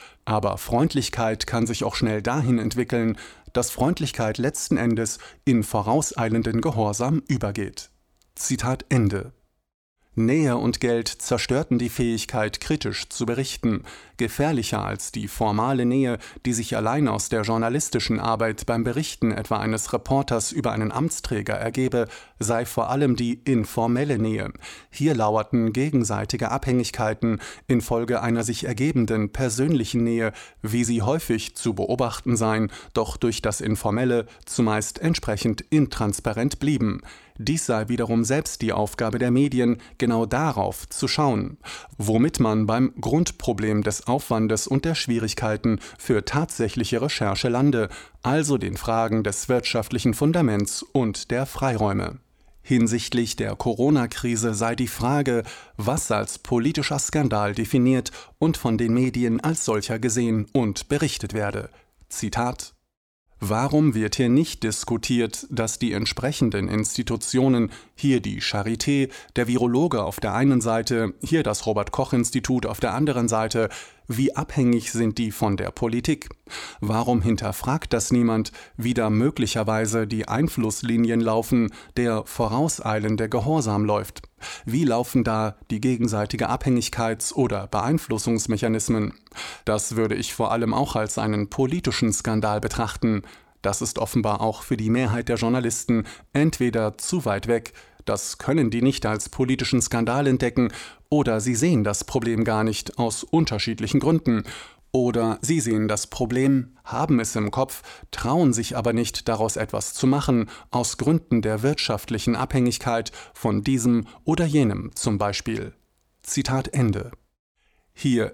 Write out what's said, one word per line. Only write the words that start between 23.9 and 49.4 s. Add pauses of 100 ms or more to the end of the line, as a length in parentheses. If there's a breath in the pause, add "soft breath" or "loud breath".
Nähe. (360 loud breath)
Hier
lauerten
gegenseitige
Abhängigkeiten (280 loud breath)
infolge
einer
sich
ergebenden
persönlichen
Nähe, (300 loud breath)
wie
sie
häufig
zu
beobachten
seien, (220 loud breath)
doch
durch
das
Informelle (220 loud breath)
zumeist
entsprechend
intransparent
blieben. (360 loud breath)
Dies
sei
wiederum
selbst
die
Aufgabe
der
Medien, (220 loud breath)
genau
darauf
zu
schauen, (400 loud breath)
womit
man
beim
Grundproblem
des
Aufwandes
und
der
Schwierigkeiten (200 loud breath)
für
tatsächliche
Recherche
lande, (320 loud breath)
also
den
Fragen
des